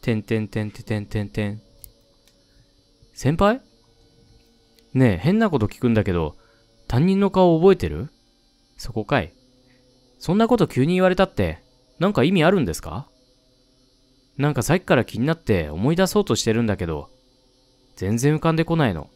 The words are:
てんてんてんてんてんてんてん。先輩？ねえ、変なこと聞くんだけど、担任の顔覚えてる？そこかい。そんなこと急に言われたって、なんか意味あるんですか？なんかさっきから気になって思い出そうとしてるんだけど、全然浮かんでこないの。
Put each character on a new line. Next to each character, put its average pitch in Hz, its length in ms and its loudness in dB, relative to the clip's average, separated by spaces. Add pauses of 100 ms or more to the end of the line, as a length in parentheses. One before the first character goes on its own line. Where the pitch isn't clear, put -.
て 117 140 -2
ん 107 80 -4
て 110 160 -2
ん 107 80 -6
て 107 160 -6
ん 104 80 -8
て - 100 -20
ん - 20 -18
て 107 160 -4
ん 104 60 -10
て 107 180 -6
ん 95 60 -10
て 104 200 -6
ん。 107 120 -12 (1500)
先 165 220 -2
輩？ 208 260 0 (1300)
ね 127 220 4
え、 - 20 -6
変 147 200 0
な 226 120 2
こ 147 100 0
と 107 80 0
聞 - 140 -8
く 123 80 0
ん 117 40 2
だ 107 100 2
け 95 100 -2
ど、 80 240 -4 (500)
担 143 180 2
任 190 140 2
の 202 100 2
顔 180 300 4
覚 190 140 6
え - 20 6
て 90 140 -4
る？ 80 200 -8 (680)
そ - 160 -12
こ 110 100 -6
か 139 160 -2
い。 85 140 -8 (840)
そ - 160 -4
ん 196 40 2
な 226 100 2
こ 240 80 4
と 196 120 2
急 123 180 0
に 170 80 0
言 185 100 2
わ 185 60 4
れ 180 60 0
た 190 100 2
っ - 80 -16
て、 82 280 -4 (380)
な 170 80 0
ん 208 60 0
か 123 100 2
意 180 80 2
味 185 120 2
あ 170 80 4
る 196 100 2
ん 120 40 0
で 82 80 -4
す - 80 -10
か？ 82 280 -12 (1300)
な 143 140 0
ん 147 60 -2
か 120 80 -2
さ 147 100 2
っ 185 60 2
き - 60 -12
か 170 100 2
ら 113 100 2
気 - 140 -10
に 127 80 0
な 160 80 0
っ - 20 -20
て 87 320 -2
思 98 240 -2
い - 20 0
出 190 120 2
そ 208 140 0
う 202 40 -2
と 117 100 0
し - 80 -4
て 113 80 0
る 117 120 0
ん - 20 0
だ 101 100 0
け 90 120 -6
ど、 76 240 -8 (840)
全 101 220 -4
然 143 200 2
浮 - 20 -4
か 165 120 0
ん 160 40 0
で 160 100 0
こ 165 100 -2
な 147 140 2
い 90 60 -4
の。 76 200 -12